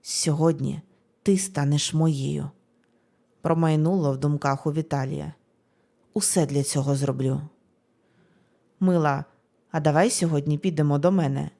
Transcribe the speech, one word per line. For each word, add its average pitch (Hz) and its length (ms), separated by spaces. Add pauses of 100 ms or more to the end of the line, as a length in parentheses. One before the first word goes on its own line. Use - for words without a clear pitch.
Сьогодні 151 800 (420)
ти 196 140
станеш 147 560
моєю", 147 560 (920)
промайнуло 160 720
в 131 60
думках 143 480
у 151 80
Віталія. 147 600 (800)
"Усе 196 320
для 143 180
цього 139 320
зроблю". 135 460 (1400)
"Мила, 156 460 (460)
а 160 80
давай 156 300
сьогодні 151 480
підемо 147 420
до 165 120
мене? 147 380 (100)